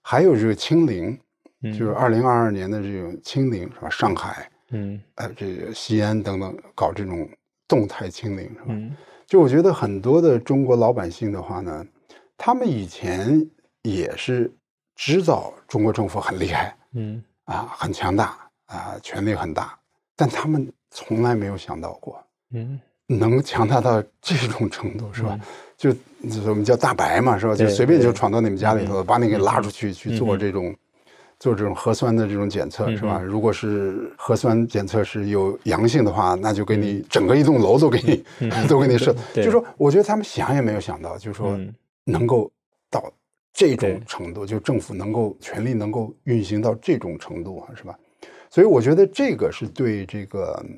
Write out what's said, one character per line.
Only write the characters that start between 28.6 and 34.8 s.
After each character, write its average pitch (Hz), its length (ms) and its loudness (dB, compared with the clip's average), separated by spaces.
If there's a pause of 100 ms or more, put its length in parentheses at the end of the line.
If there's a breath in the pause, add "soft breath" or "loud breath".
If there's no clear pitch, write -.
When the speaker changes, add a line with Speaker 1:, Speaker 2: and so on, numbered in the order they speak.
Speaker 1:
里 104 100 0
头， 98 180 -2
Speaker 2:
对。 - 20 -2
Speaker 1:
把 117 140 2
你 120 100 2
给 104 100 2
拉 98 220 2
出 101 100 -4
去， 101 200 -6
Speaker 2:
嗯。 - 20 -8
Speaker 1:
去 113 240 -6
做 110 200 0
这 101 160 -2
种， 92 160 -4
Speaker 2:
嗯 82 40 -8
哼。 - 60 -16 (600 soft breath)
Speaker 1:
做 123 160 2
这 101 100 -2
种 98 100 -2
核 113 200 0
酸 117 200 0
的 110 140 2
这 101 60 -4
种 101 140 -2
检 98 200 -4
测， 107 160 -6
Speaker 2:
嗯 113 80 -2
哼。 110 60 -4
Speaker 1:
是 101 60 -6
吧？ 90 160 -2
如 98 200 -4
果 107 120 2
是 104 640 -4
核 - 200 0
酸 113 300 2
检 104 200 -4